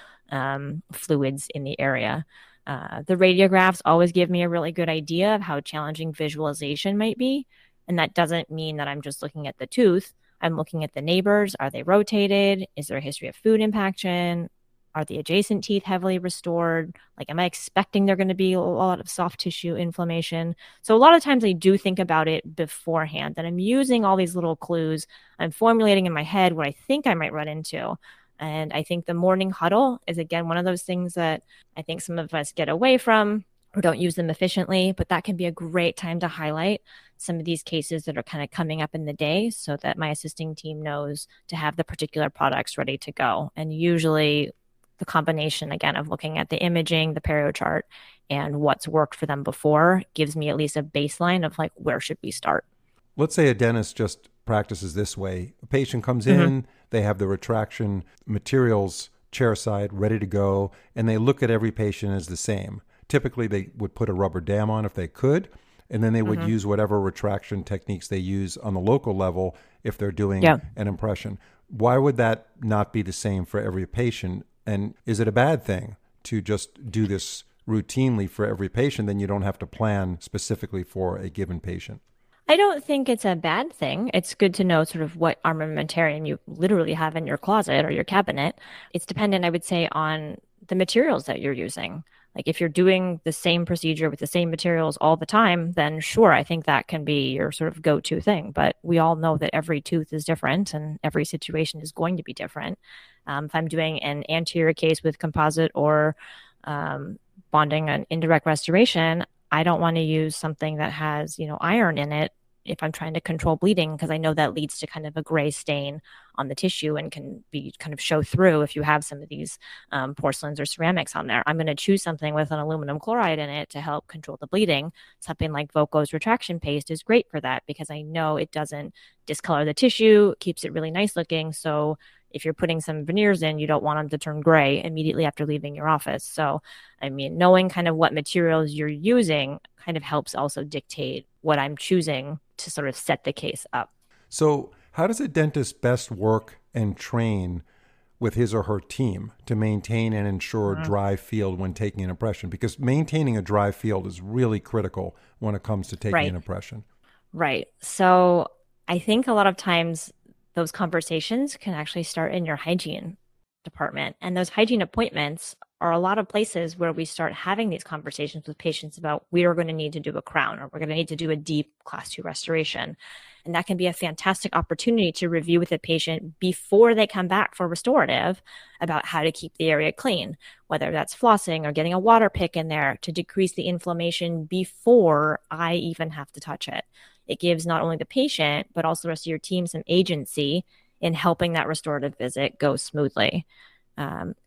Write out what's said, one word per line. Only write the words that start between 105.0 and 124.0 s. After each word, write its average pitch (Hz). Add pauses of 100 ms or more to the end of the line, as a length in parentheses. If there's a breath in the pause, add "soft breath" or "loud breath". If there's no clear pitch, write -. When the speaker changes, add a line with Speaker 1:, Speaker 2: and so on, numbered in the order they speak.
Speaker 1:
with 160
composite 156
or, 151 (500 loud breath)
um, 147 (320)
bonding 151
an -
indirect 160
restoration, 165 (260)
I 151
don't 170
wanna 165
use 156
something 156
that 151
has, 151
you 160
know, 151
iron 175
in 147
it 151 (320)
if -
I'm 156
trying 160
to 165
control 165
bleeding, 170
'cause 156
I 156
know 160
that 147
leads 151
to 156
kind 156
of 151
a 160
gray 151
stain 143 (340 loud breath)
on 135
the 135
tissue 151
and 156
can 139
be 139
kind 151
of 139
show 151
through 175
if 147
you 147
have 151
some 143
of 151
these, 151 (320 loud breath)
um, 139
porcelains 147
or 143
ceramics 165
on -
there. 120
I'm 160
gonna 160
choose 196
something 151
with 151
an 156
aluminum 151
chloride 208
in 147
it 147
to 143
help 151